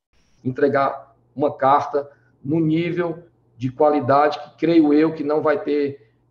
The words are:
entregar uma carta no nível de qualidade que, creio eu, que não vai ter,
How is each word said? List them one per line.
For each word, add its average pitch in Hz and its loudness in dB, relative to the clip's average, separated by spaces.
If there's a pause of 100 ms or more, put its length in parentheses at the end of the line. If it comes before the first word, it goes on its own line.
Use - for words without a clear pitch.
(440)
entregar 139 -2 (200)
uma 139 -2
carta 139 0 (340)
no 156 -2
nível 165 -2 (340)
de 127 -6
qualidade 147 2
que, - -18
creio 160 4
eu, 160 2
que 160 -8
não 151 -2
vai 151 0
ter, 143 -4 (200)